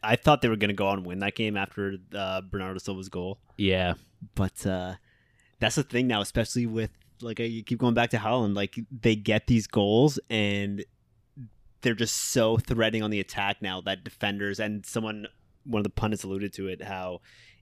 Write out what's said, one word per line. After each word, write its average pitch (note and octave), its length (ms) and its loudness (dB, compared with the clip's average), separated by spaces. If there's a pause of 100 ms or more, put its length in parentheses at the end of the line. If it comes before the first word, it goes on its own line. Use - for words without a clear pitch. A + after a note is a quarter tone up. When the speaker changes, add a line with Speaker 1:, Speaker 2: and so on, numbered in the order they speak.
Speaker 1:
I A2 140 2
thought D3 240 4
they A#2+ 80 2
were A2 80 2
gonna G#2 160 0
go G2 140 0
on G2 120 0
and F#2 80 -10
win F2+ 120 -8
that G2+ 160 -4
game G#2+ 220 -4
after, G2 400 -4 (160)
uh, F#2+ 280 -4
Bernardo F#2+ 380 -6
Silva's F#2+ 300 -8
goal. F#2 300 -6 (180)
Speaker 2:
Yeah. F#2 380 2 (400)
Speaker 1:
But, - 300 -2
uh, F2+ 300 -2 (640)
that's G#2+ 160 0
the D3 80 0
thing B2+ 240 0
now, A2 140 2
especially A#2+ 440 -2
with A2 260 -2 (300)
like, A#2 180 -8
I A#2 260 -4
keep A#2+ 140 -2
going B2 140 6
back A#2 180 4
to A#2+ 60 0
Haaland. A2 380 2
Like, G2+ 240 -2 (120)
they A2+ 240 4
get G#2+ 320 0
these A2+ 200 4
goals, A2+ 520 4 (100)
and G2+ 540 0 (1000)
they're A#2+ 140 2
just A2+ 200 0 (160)
so A2+ 260 4
threatening A2+ 460 2
on G#2+ 80 0
the G#2 80 0
attack G2+ 420 -4
now F#2 200 -6
that F#2+ 220 -4
defenders, G2+ 560 -4
and G#2+ 260 -4
someone, G#2+ 420 -6 (360)
one A#2 160 -2
of G2+ 40 0
the G2+ 60 0
pundits G#2+ 340 -2
alluded G2 300 -4
to F#2+ 140 -6
it, F#2 160 -8
how F#2 380 -8 (400)